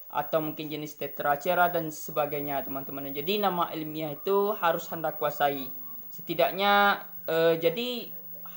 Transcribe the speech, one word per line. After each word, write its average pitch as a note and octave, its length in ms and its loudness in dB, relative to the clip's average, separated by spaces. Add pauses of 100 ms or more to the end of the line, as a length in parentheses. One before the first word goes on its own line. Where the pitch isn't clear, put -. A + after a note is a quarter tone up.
Atau D#3 320 0
mungkin D#3 320 -6
jenis D3+ 240 -8
Tetrachera D3+ 720 2
dan D#3+ 240 -2
sebagainya, C#3+ 720 -2
teman-teman. C#3 480 -8
Jadi D3+ 240 -2
nama F3+ 320 2
ilmiah D#3 480 -6
itu G3+ 400 2
harus E3+ 320 0
Anda D#3+ 240 -2
kuasai. C#3+ 560 0 (400)
Setidaknya, G3+ 880 4 (320)
eh, E3 320 6
jadi A#3 480 0 (480)